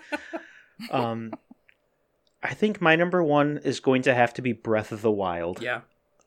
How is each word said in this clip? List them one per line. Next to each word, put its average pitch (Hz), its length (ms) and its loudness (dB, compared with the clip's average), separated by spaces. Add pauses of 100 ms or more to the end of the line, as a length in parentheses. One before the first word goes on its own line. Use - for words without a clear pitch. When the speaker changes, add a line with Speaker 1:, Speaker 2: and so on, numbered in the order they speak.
(120)
Speaker 1:
<laughs> - 340 -10
Speaker 2:
<laughs> - 460 -18
Speaker 1:
um, 113 400 -4 (1080)
I - 120 -6
think 214 280 -2
my 160 140 6
number 175 280 2
one 147 400 2
is 127 160 -2
going 131 240 2
to 135 100 4
have 120 220 2
to 131 60 -10
be 127 120 -2
Breath 107 380 -4
of 107 100 -10
the 110 100 2
Wild. 90 500 -2
Speaker 2:
Yeah. 120 200 -6 (460)